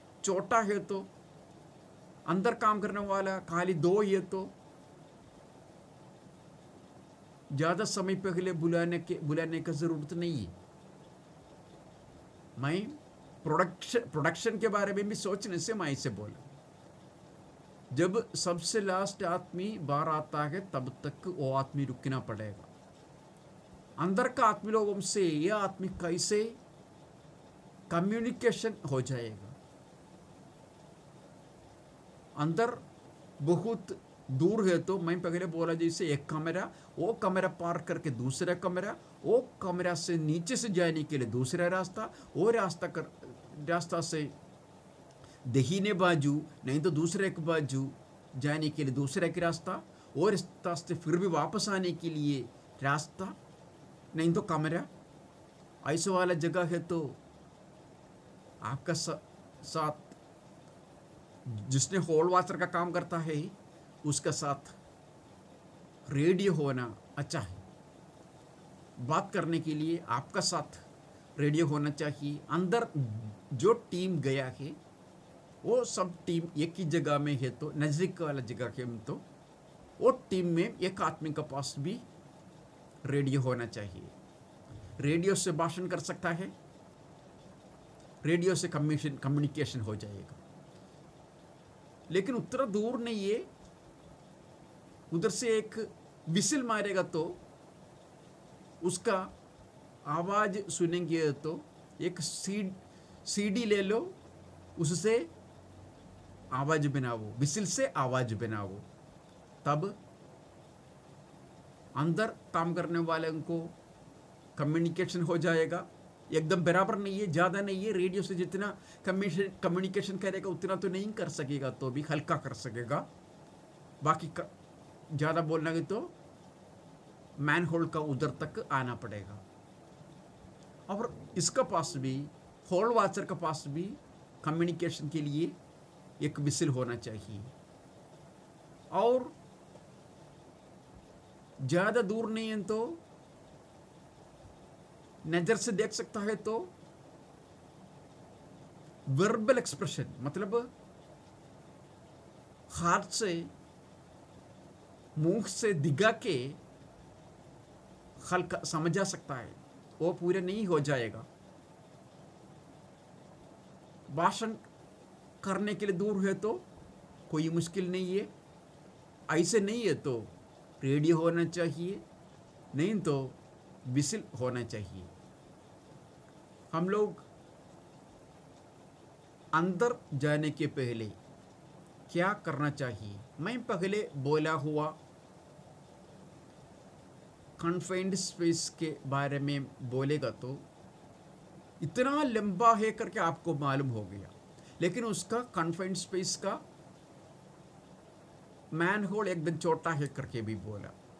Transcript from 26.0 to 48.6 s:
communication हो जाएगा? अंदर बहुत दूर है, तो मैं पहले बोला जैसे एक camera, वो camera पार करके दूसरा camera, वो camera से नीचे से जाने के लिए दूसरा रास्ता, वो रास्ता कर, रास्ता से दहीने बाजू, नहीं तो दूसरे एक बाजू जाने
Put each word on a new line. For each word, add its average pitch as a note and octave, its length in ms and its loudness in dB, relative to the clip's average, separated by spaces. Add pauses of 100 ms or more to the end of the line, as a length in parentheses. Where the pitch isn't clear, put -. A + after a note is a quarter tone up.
communication A3+ 840 0 (160)
हो C3 100 2
जाएगा? A#2 540 -6 (2750)
अंदर E3 400 2 (640)
बहुत F3 580 0 (300)
दूर F#3 380 4
है, E3+ 100 6
तो F#3 200 0
मैं E3+ 220 0
पहले F3 260 -2
बोला E3 280 0
जैसे E3 340 0
एक D3 180 0
camera, E3 460 -2 (260)
वो G3 140 2
camera F#3 360 2
पार E3+ 300 -2
करके D#3+ 320 -2
दूसरा C3+ 440 0
camera, F3+ 420 -2 (280)
वो A#3+ 240 4 (140)
camera F3 320 0
से E3+ 220 0
नीचे E3 400 0
से A#3 120 -2
जाने E3 340 2
के D3 160 -2
लिए A#2+ 100 0
दूसरा C3 380 2
रास्ता, F#3 440 -2 (260)
वो G3 140 6
रास्ता F#3+ 360 2
कर, D#3 160 -4 (680)
रास्ता E3+ 320 0
से D3+ 320 -4 (1160)
दहीने E3+ 440 4
बाजू, D#3 500 4 (240)
नहीं C#3 140 2
तो F3 100 2
दूसरे E3+ 380 2
एक F3 120 -6
बाजू C#3+ 520 0 (440)
जाने D3+ 320 0